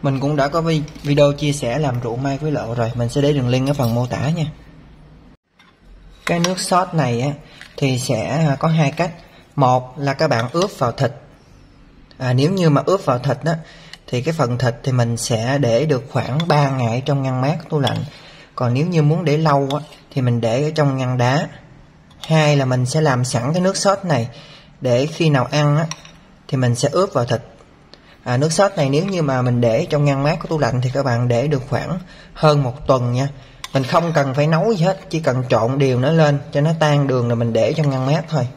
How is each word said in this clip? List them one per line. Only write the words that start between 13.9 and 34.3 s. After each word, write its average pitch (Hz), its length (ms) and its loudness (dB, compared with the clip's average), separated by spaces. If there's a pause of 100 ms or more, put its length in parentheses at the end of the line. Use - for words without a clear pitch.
thì 123 160 -4
cái 160 120 -2
phần 123 240 0
thịt 120 160 0 (100)
thì 135 80 0
mình 117 240 2
sẽ 120 440 -2
để 120 260 2
được 131 260 0
khoảng 139 360 -2
ba 147 220 4
ngày 123 360 -2
trong 139 160 0
ngăn 127 180 -2
mát 139 160 0 (140)
tủ 151 100 0
lạnh. 110 240 -2 (500)
Còn 120 200 0
nếu 143 120 0
như 175 160 2
muốn 156 220 2
để 147 120 2
lâu 143 360 2
á, 147 80 -4 (340)
thì 139 80 -2
mình 120 180 0
để 117 240 0
ở 156 100 -2
trong 139 220 2
ngăn 127 220 -2
đá. 131 300 0 (760)
Hai 151 300 4
là 135 80 2
mình 127 220 0
sẽ 156 140 0
làm 131 240 2
sẵn 123 280 -2
cái 180 100 0
nước 185 140 0
sốt 196 280 0
này 127 240 0 (520)
để 127 260 2
khi 160 240 0
nào 135 200 2
ăn 147 280 2
á, 160 80 0 (640)
thì - 80 -4
mình 123 180 2
sẽ 139 180 -2
ướp 190 200 0
vào 123 120 0
thịt. 117 160 -2 (840)
À, 123 120 -2
nước 151 160 0
sốt 196 240 2
này 139 140 0
nếu 143 140 2
như 190 180 -2
mà 131 200 0
mình 120 180 2
để 123 300 2
trong 147 140 2
ngăn 139 180 2
mát 151 180 0
của - 80 -12
tủ 165 100 -2
lạnh 123 240 0
thì 127 120 -2
các 139 100 0
bạn 123 240 0
để 123 180 2
được 143 220 -2
khoảng - 300 -4 (360)
hơn 147 280 2
một 123 240 -6
tuần 123 260 2
nha. 131 160 0 (440)
Mình 135 120 0
không 170 280 0
cần 139 220 0